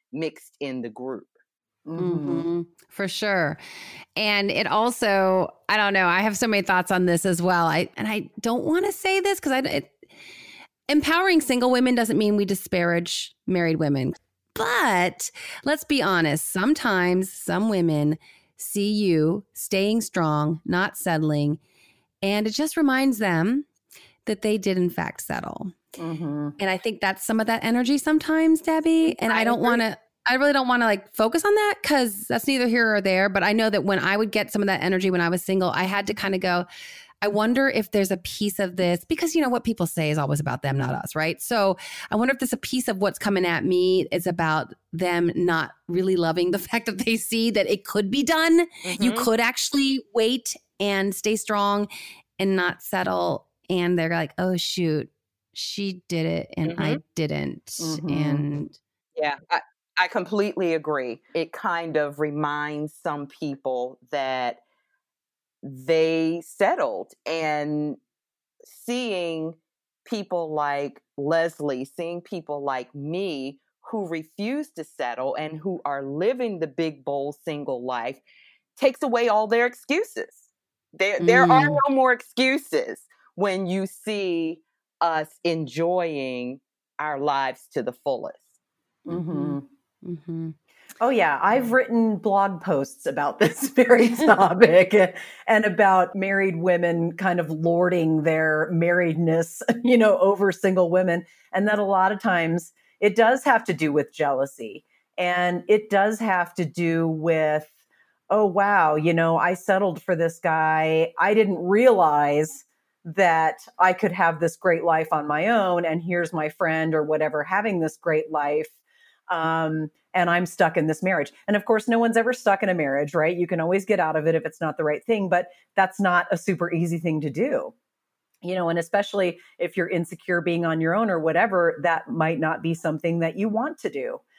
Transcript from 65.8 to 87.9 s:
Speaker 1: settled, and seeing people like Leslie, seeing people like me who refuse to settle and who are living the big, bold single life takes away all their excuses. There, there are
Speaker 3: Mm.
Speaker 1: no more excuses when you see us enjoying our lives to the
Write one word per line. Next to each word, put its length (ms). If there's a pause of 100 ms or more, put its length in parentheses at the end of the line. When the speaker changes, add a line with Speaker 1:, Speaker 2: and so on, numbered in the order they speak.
Speaker 1:
settled, 640 (140)
and 720 (680)
seeing 880 (520)
people 480
like 480 (160)
Leslie, 680
seeing 360
people 420
like 320
me 640 (320)
who 160
refuse 640
to 120
settle 520
and 220
who 260
are 200
living 560
the 80
big, 360
bold 400
single 420
life 340 (580)
takes 260
away 240
all 200
their 180
excuses. 680 (600)
There, 260
there 240
are 260
Speaker 3:
Mm. 80 (100)
Speaker 1:
no 80
more 180
excuses 880 (340)
when 320
you 180
see 760 (400)
us 260 (160)
enjoying 1160 (380)
our 200
lives 540
to 100
the 100